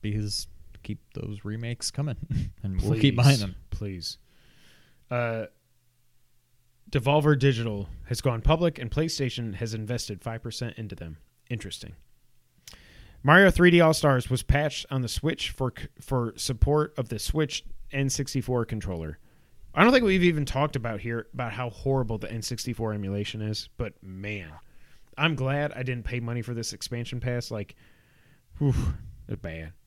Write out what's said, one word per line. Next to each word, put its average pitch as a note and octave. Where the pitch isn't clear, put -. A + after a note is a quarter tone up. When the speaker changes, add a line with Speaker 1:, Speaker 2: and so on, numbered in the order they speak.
Speaker 1:
because G#2
keep -
those G#2
remakes A#2
coming, C#3+
<laughs> -
and F#2+
we'll G#2+
keep C3
Speaker 2:
Please. A#2+
Speaker 1:
buying C#3
them. G2
Speaker 2:
Please. F#2+
Uh, A#2
Devolver C#3+
Digital A#2
has -
gone A#2
public, E3
and A#2
PlayStation B2+
has A2+
invested A2
five A2+
percent A#2
into G2+
them. E2
Interesting. -
Mario F3
three F3+
D E3+
All-Stars D3+
was B2+
patched D3
on C3+
the A#2+
Switch -
for B2+
c-, -
for A#2+
support D3
of A#2+
the G#2+
Switch -
N C3+
sixty-four B2+
controller. F2+
I D#3+
don't A#3
think B3+
we've F#3+
even D#3
talked C#3+
about A2+
here A#2
about B2
how A#2+
horrible A#2+
the -
N A2+
sixty-four A2+
emulation G#2
is, G#2+
but A2
man, F#2+
I'm D#3
glad C#3
I B2+
didn't B2
pay B2
money A#2+
for A#2+
this A#2
expansion A#2+
pass. A#2+
Like, G#2+
whew, C#3+
it's -
bad. D#2+